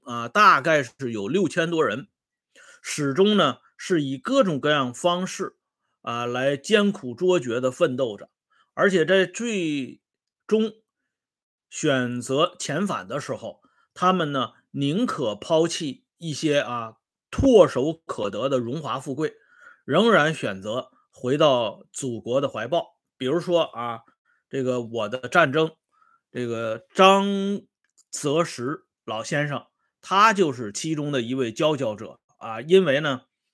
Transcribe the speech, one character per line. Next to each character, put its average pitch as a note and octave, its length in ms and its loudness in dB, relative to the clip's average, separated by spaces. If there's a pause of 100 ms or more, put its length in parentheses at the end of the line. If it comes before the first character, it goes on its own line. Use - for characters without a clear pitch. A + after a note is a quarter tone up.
啊， A#2+ 220 -8
大 F#3+ 320 6
概 D3+ 220 2
是 B2+ 300 -8
有 G2+ 160 -6
六 E3+ 200 0
千 E3 220 -2
多 D#3+ 160 0
人， A2 220 -4 (760)
始 C#3 320 -4
终 G3+ 240 4
呢 C#3+ 200 2 (200)
是 E3+ 240 0
以 C3+ 160 -4
各 C4 260 2
种 D#3+ 160 -2
各 D3 120 0
样 C3+ 200 0
方 F3 360 -2
式 - 280 -10 (460)
啊 A#2+ 240 -6
来 B2+ 320 -2
艰 G#3 340 2
苦 B2+ 220 -8
卓 F3+ 260 2
绝 B2+ 220 -4
地 B2+ 80 0
奋 B2+ 260 0
斗 A#2+ 220 -4
着， - 140 -20 (420)
而 F#3 160 2
且 F3 160 2
在 F#3 220 4
最 F3 760 -6 (460)
终 A3 260 0 (960)
选 B2+ 500 -2
择 C3 380 -2
遣 E3+ 300 -4
返 G#2 200 -6
的 C3+ 140 -8
时 B2+ 140 -8
候， G#2 260 -14 (320)
他 F3+ 180 0
们 E3 200 -2
呢 B2+ 220 -4 (180)
宁 D3 340 -2
可 A2+ 300 -4
抛 E3 320 2
弃 D#3 380 -8 (120)
一 E3 160 -8
些 C#3+ 280 0
啊 A#2 340 -8 (340)
唾 A3+ 380 8
手 C#3+ 400 -2
可 G#2 240 -4
得 A2+ 180 -4
的 C3+ 80 2
荣 B2 240 -4
华 C3 180 -6
富 C3+ 140 -8
贵， D3 220 -6 (500)
仍 G3+ 260 4
然 D#3+ 220 4
选 G2+ 260 -6
择 G#2+ 300 -6 (220)
回 B2+ 260 -2
到 A#2+ 540 2
祖 A#2+ 280 -8
国 B2 220 -2
的 C#3 80 -2
怀 A#2 180 -8
抱。 E3 300 -4 (180)
比 B2+ 120 -6
如 D#3 120 0
说 E3+ 220 0
啊， A#2 380 -6 (500)
这 C3+ 140 -4
个 B2+ 140 -2 (140)
《我 A2+ 160 -4
的 B2 220 -8
战 D#3+ 240 4
争》， D#3+ 140 2 (680)
这 B2 140 -4
个 A2+ 460 -6
张 G3 680 4 (480)
择 D#3 360 -2
时 C3 400 -8 (180)
老 A2+ 180 -8
先 D3 280 -4
生， C3 160 -8 (340)
他 G3+ 320 4
就 F#3 220 2
是 A#2 180 -8
其 D#3+ 240 -6
中 D3 160 -4
的 C3+ 100 0
一 A#2 140 -4
位 B2 160 -2
佼 D#3 240 0
佼 B2 180 -4
者 G#2 280 -16 (160)
啊。 A2+ 240 -12
因 F3+ 240 6
为 C#3+ 160 2
呢， C#3 220 -4 (300)